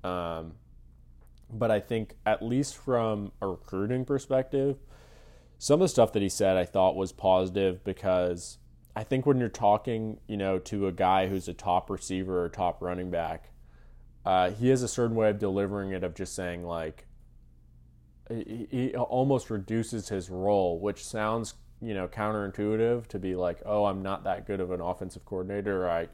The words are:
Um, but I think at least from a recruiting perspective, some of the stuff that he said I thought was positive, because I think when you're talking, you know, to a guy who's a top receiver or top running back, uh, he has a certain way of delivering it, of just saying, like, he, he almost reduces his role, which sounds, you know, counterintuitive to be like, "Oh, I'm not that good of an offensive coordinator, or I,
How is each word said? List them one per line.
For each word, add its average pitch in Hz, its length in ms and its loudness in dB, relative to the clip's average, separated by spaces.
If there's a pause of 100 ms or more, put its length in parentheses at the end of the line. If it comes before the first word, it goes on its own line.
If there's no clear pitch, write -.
Um, 85 500 -6 (960)
but 113 200 0
I 104 80 4
think 110 360 -4 (100)
at 107 180 2
least 127 340 -2
from 110 540 -2 (100)
a 98 60 -2
recruiting 104 580 -4
perspective, 135 720 0 (840)
some - 220 4
of 190 40 6
the 156 40 2
stuff 113 240 6
that 104 80 2
he 98 80 2
said 95 260 4
I 90 100 4
thought 92 300 4
was 95 160 -2
positive, 92 720 2
because 90 760 -2 (360)
I 110 80 -6
think 131 220 0
when 135 140 4
you're 117 100 0
talking, 110 760 2
you 107 100 -4
know, 95 220 0
to 98 280 -2
a 95 40 0
guy 95 360 4
who's 95 200 -2
a 87 60 -8
top 90 360 0
receiver 92 560 -2
or 85 40 -6
top 90 320 -2
running 90 280 -4
back, 82 400 -4 (760)
uh, 92 260 4
he 113 180 2
has 127 140 4
a 117 40 -2
certain 117 280 0
way 110 140 6
of 101 100 0
delivering 98 520 0
it, 92 120 -4
of 87 120 -4
just 95 200 -8
saying, 87 300 -6
like, 82 400 -6 (1200)
he, 113 400 -8
he 127 260 -2
almost 127 540 2
reduces 110 600 -4
his 92 200 -4
role, 92 500 2
which 101 260 -4
sounds, 110 500 -2 (260)
you 113 120 -6
know, 92 140 -4
counterintuitive 107 1000 0
to 101 120 -8
be 92 160 -2
like, 87 300 -2
"Oh, 104 200 2
I'm 95 160 0
not 95 240 -4
that 92 200 -4
good 98 140 -4
of 90 120 -2
an 87 100 -4
offensive 90 440 -6
coordinator, 98 600 -4
or 87 40 0
I, 85 240 0